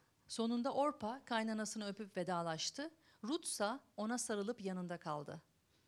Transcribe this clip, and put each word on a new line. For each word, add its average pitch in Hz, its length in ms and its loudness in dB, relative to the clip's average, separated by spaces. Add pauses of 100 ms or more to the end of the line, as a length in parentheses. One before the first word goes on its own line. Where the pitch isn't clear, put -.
(280)
Sonunda 240 460 2
Orpa 269 520 2
kaynanasını 220 640 0
öpüp 202 300 -4
vedalaştı. 170 760 0 (320)
Ruth 262 220 0
ise 208 240 2 (280)
ona 220 200 0
sarılıp 214 440 0
yanında 185 360 -2
kaldı. 156 440 -4 (460)